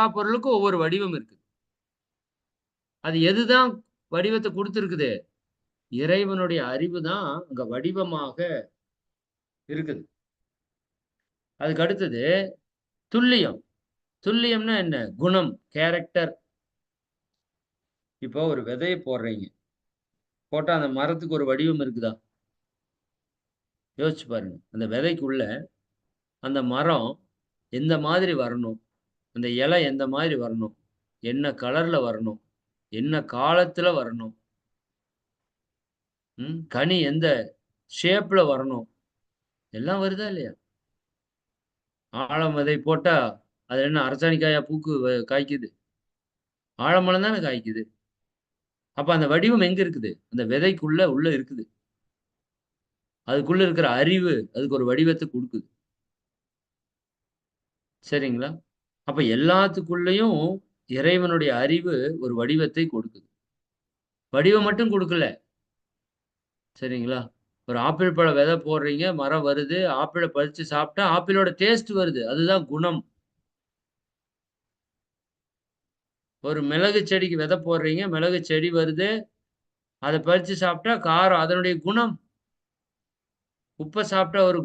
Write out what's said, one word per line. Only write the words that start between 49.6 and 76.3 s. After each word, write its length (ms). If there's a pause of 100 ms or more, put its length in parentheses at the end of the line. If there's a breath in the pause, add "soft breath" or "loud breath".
எங்க 160
இருக்குது? 280 (200)
அந்த 200
விதைக்குள்ள 500 (140)
உள்ள 200
இருக்குது. 280 (1600)
அதுக்குள்ள 380
இருக்கிற 240 (100)
அறிவு 340 (200)
அதுக்கு 240
ஒரு 140
வடிவத்தை 420
கொடுக்குது. 340 (2500)
சரிங்களா? 440 (580)
அப்ப 120 (160)
எல்லாத்துக்குள்ளேயும் 1040 (500)
இறைவனுடைய 640 (120)
அறிவு 320 (280)
ஒரு 160
வடிவத்தை 540
கொடுக்குது. 340 (1080)
வடிவம் 320
மட்டும் 280
கொடுக்கல. 320 (1500)
சரிங்களா? 420 (460)
ஒரு 100 (100)
ஆப்பிள் 300
பழ 100 (120)
விதை 160 (100)
போடுறீங்க, 400 (160)
மரம் 260
வருது, 320 (220)
ஆப்பிளை 340
பறிச்சு 380
சாப்பிட்டா 320 (100)
ஆப்பிளோட 340 (120)
டேஸ்ட் 380
வருது, 320
அதுதான் 420
குணம். 260 (3500)